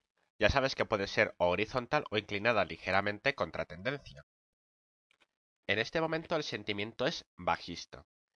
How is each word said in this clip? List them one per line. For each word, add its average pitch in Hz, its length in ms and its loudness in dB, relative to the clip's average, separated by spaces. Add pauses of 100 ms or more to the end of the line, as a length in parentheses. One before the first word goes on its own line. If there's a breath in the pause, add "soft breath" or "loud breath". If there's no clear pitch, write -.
(400)
Ya 104 100 6
sabes 131 260 2
que 107 100 2
puede 98 220 0
ser 104 300 2
o 87 100 4
horizontal 120 640 0
o 104 80 0
inclinada 104 480 2
ligeramente 101 720 0
contra 80 300 -2
tendencia. 113 600 -8 (1400)
En 101 120 2
este 139 220 -2
momento 165 340 -2
el 151 80 0
sentimiento 104 640 -4
es 165 200 -2 (120)
bajista. 85 680 -4 (300)